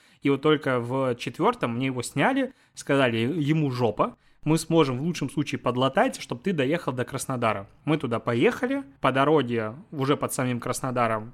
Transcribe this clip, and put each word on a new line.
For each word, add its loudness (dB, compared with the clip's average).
И 2
вот 2
только 2
в -2
четвёртом -2
мне -2
его -4
сняли, 0
сказали: 2
«Ему 0
жопа. 0
Мы 2
сможем 2
в -6
лучшем -4
случае -2
подлатать, 2
чтоб -10
ты -2
доехал -2
до -2
Краснодара». -2
Мы 2
туда -2
поехали. 0
По 2
дороге, 2
уже 0
под -4
самим -2
Краснодаром, -2